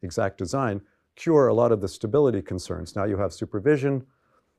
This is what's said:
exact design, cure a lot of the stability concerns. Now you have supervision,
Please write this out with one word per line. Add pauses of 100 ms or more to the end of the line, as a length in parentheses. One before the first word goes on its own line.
exact
design, (360)
cure
a
lot
of
the
stability
concerns.
Now
you
have
supervision, (520)